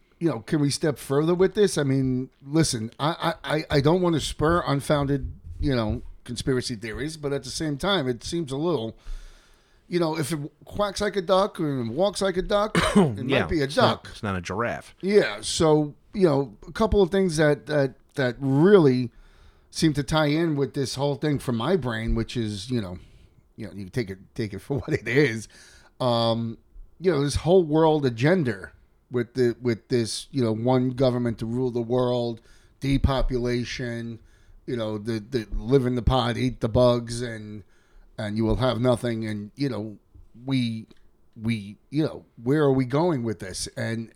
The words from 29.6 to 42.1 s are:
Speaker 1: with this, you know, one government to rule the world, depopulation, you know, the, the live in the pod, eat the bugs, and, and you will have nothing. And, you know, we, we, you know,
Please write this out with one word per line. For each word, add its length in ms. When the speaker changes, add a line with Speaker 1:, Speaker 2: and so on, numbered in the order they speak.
Speaker 1:
with 280
this, 420
you 120
know, 100
one 380
government 480
to 60
rule 260
the 100
world, 580
depopulation, 1400
you 100
know, 220
the, 220
the 360
live 300
in 100
the 60
pod, 360
eat 240
the 80
bugs, 520
and, 420
and 200
you 80
will 120
have 220
nothing. 460
And, 300
you 140
know, 280
we, 400
we, 380
you 140
know, 220